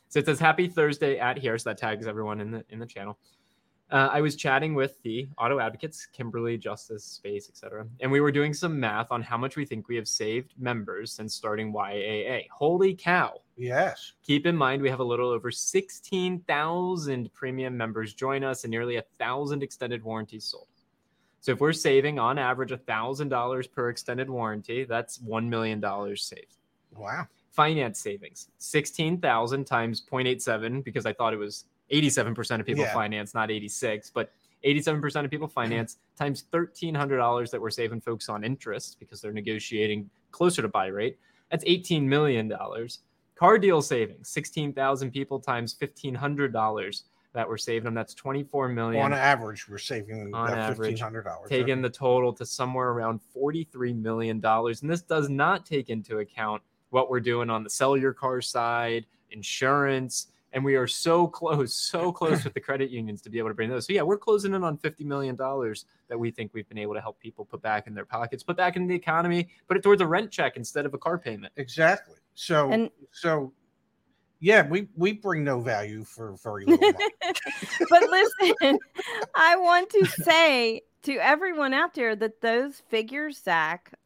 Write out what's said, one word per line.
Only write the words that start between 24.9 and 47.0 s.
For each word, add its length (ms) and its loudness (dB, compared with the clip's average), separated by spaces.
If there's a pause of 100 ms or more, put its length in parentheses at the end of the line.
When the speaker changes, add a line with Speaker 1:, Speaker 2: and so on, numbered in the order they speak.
Speaker 1:
one 280 -4
million 300 -2
dollars 460 -4
saved." 320 -16 (400)
Speaker 2:
Wow. 320 -8 (240)
Speaker 1:
Finance 460 2
savings, 500 -10 (100)
sixteen 600 -2
thousand 480 0
times 340 0
point 280 -2
eight 120 -2
seven, 420 -2
because 220 -6
I 80 -2
thought 220 0
it 40 -6
was 260 -8 (260)
eighty-seven 440 2
percent 260 -4
of 60 -4
people 180 0
Speaker 2:
Yeah. 100 -2
Speaker 1:
finance, 400 -2
not 160 0
eighty-six, 580 -6
but 240 -4 (300)
eighty-seven 380 2
percent 240 -2
of 80 -4
people 160 -6
finance 580 -4
Speaker 2:
<clears throat> 100 -20
Speaker 1:
times 360 -4
thirteen 420 -2
hundred 220 0
dollars 340 2
that 100 -6
we're 100 -4
saving 320 -4
folks 260 -8
on 160 -6
interest 560 -8
because 200 -20
they're 120 -10
negotiating 760 -4 (220)
closer 320 2
to 60 -2
buy 180 0
rate. 320 -4 (320)
That's 160 -4
eighteen 420 2
million 400 4
dollars. 520 -8 (340)
Car 240 8
deal 240 6
savings, 460 -2
sixteen 440 -4
thousand 380 0
people 300 -4
times 320 -4
fifteen 420 -8
hundred 380 -2
dollars 520 -2 (280)